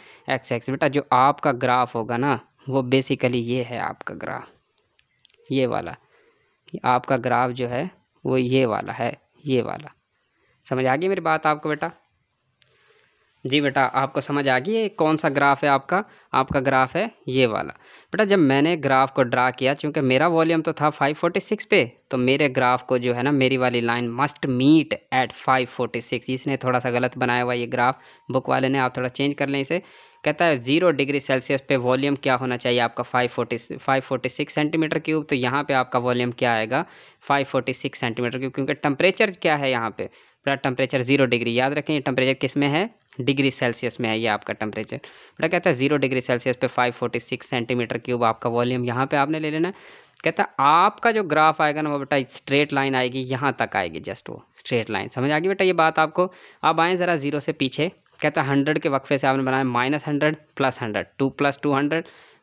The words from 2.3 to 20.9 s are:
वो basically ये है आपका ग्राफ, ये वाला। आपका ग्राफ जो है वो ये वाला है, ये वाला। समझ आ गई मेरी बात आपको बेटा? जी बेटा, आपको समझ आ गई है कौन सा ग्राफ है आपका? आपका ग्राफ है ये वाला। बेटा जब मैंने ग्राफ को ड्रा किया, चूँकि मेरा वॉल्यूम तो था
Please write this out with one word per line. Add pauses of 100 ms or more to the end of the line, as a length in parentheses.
वो
basically
ये
है
आपका
ग्राफ, (1000)
ये
वाला। (880)
आपका
ग्राफ
जो
है (360)
वो
ये
वाला
है, (280)
ये
वाला। (760)
समझ
आ
गई
मेरी
बात
आपको
बेटा? (1500)
जी
बेटा,
आपको
समझ
आ
गई
है
कौन
सा
ग्राफ
है
आपका? (300)
आपका
ग्राफ
है (180)
ये
वाला। (400)
बेटा
जब
मैंने
ग्राफ
को
ड्रा
किया,
चूँकि
मेरा
वॉल्यूम
तो
था